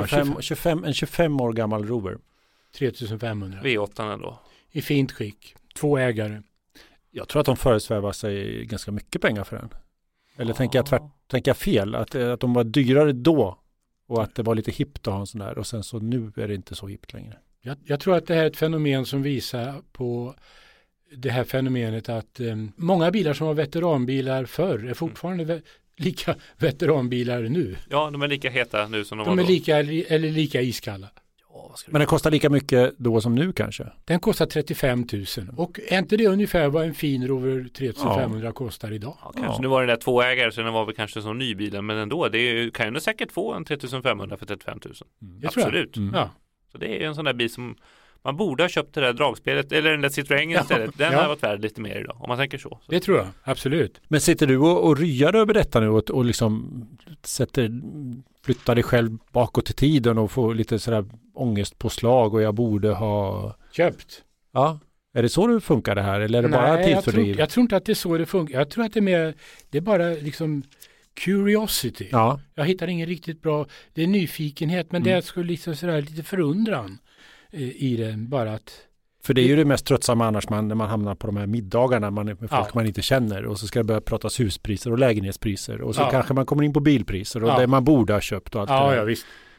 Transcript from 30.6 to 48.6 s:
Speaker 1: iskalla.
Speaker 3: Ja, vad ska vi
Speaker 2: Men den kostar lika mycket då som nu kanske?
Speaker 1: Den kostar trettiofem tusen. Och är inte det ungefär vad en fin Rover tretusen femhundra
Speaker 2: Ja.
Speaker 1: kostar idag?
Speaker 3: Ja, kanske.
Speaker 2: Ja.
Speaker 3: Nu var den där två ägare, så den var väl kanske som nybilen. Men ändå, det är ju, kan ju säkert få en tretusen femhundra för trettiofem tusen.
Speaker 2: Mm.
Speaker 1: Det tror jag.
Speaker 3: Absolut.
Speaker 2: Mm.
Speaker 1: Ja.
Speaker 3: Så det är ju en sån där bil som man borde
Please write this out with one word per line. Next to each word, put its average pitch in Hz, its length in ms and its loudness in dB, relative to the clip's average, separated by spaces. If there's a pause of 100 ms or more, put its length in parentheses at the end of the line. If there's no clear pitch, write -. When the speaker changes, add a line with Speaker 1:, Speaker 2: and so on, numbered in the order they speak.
Speaker 1:
iskalla. 104 480 -6 (440)
Speaker 3:
Ja, - 180 -20
vad - 80 -20
ska - 100 -16
vi - 40 -8
Speaker 2:
Men 151 80 4
den 147 60 4
kostar 156 240 2
lika 151 200 4
mycket 131 480 4
då 117 220 2
som 117 140 2
nu 170 180 0
kanske? - 340 -6 (180)
Speaker 1:
Den 170 160 0
kostar 170 260 2
trettiofem 135 600 0
tusen. 98 500 -8
Och - 320 -6
är 185 100 2
inte 202 180 0
det 226 100 6
ungefär 190 420 4
vad 160 160 2
en 160 100 -4
fin 135 340 0
Rover 131 460 -2
tretusen 123 400 -2
femhundra 113 340 -2
Speaker 2:
Ja. 113 40 -6
Speaker 1:
kostar 107 400 -10
idag? 110 300 -10
Speaker 3:
Ja, - 120 -16
kanske. 123 180 -4
Speaker 2:
Ja. 107 80 -2
Speaker 3:
Nu 131 80 -2
var 131 120 4
den 123 80 2
där 117 80 4
två 123 260 4
ägare, 127 300 2
så 113 100 -4
den 113 100 -2
var 110 140 2
väl 110 80 -6
kanske 107 280 -6
som 107 160 -6
nybilen. 104 480 -4
Men 107 100 -2
ändå, 117 320 -2
det 104 100 0
är 120 160 2
ju, 117 160 -2
kan 113 240 -4
ju 151 60 -6
säkert - 320 -6
få 220 220 -4
en 175 100 -10
tretusen 131 380 -8
femhundra 101 340 -4
för 101 100 -18
trettiofem - 340 -10
tusen. - 280 -20 (140)
Speaker 2:
Mm. 95 180 -20
Speaker 1:
Det 151 80 -6
tror - 140 -2
jag. 160 60 2
Speaker 3:
Absolut. - 280 -4
Speaker 2:
Mm. 101 180 -2
Speaker 1:
Ja. 131 160 0 (420)
Speaker 3:
Så - 60 -20
det - 80 -6 (100)
är - 40 -6
ju 156 40 -6
en 156 100 -6
sån 151 100 -8
där 139 100 0
bil 117 180 -2
som 120 240 -12 (480)
man 135 120 -4
borde 165 280 0